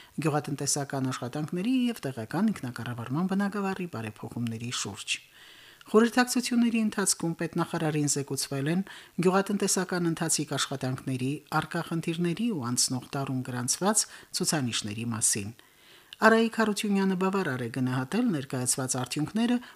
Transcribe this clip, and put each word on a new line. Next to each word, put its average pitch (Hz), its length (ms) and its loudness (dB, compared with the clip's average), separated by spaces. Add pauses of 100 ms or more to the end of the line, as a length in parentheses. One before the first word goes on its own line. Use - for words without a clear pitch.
(160)
գյուղատնտեսական 143 920 0
աշխատանքների 151 720 -2
և 240 200 0
տեղական 143 480 0
ինքնակառավարման 123 800 -2
բնագավառի 196 600 0
բարեփոխումների 117 840 -6
շուրջ։ - 460 -4 (640)
Խորհրդակցությունների 233 1000 4
ընթացքում 196 540 0
պետնախարարին 160 760 0
զեկուցվել 139 600 -2
են 185 160 2 (300)
գյուղատնտեսական 185 920 2
ընթացիկ 156 480 0
աշխատանքների, 131 760 -2 (180)
առկա 160 340 0
խնդիրների 170 640 0
ու 160 160 -2
անցնող 123 460 0
տարում 135 340 -2
գրանցված 127 640 0 (220)
ցուցանիշների 117 800 -2
մասին։ 110 460 0 (580)
Արայիկ 220 440 4
Հարությունյանը 202 600 2
բավարար 180 480 0
է 117 40 -4
գնահատել 131 600 0
ներկայացված 131 680 -2
արդյունքները 208 600 0 (200)